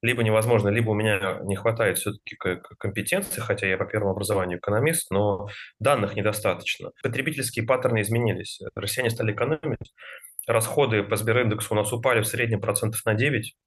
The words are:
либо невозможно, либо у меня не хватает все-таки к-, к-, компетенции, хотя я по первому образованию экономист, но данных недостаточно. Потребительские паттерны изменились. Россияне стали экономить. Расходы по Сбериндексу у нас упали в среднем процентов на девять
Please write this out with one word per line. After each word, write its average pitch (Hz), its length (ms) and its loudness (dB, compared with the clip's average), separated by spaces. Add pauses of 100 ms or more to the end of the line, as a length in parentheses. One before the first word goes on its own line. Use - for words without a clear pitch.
либо 123 220 2
невозможно, 110 460 4
либо 113 200 2
у 107 60 2
меня 101 480 0
не 98 120 -2
хватает 110 440 2
все-таки - 360 -8
к-, 90 200 -4
к-, - 240 -18
компетенции, 110 640 -2
хотя 101 260 -2
я 95 100 0
по 98 80 -2
первому 101 280 -2
образованию 95 440 -2
экономист, 135 540 0
но 101 380 0 (300)
данных 110 360 2
недостаточно. 101 760 -2 (100)
Потребительские 131 600 -2
паттерны 127 380 2
изменились. 104 580 0 (160)
Россияне 117 360 -2
стали 117 220 -2
экономить. 135 600 -4 (540)
Расходы 110 560 2
по 104 120 0
Сбериндексу 110 580 0
у 104 40 2
нас 107 160 0
упали 117 280 2
в 104 60 0
среднем 113 340 -2
процентов 110 440 -2
на 110 80 2
девять 120 420 0 (120)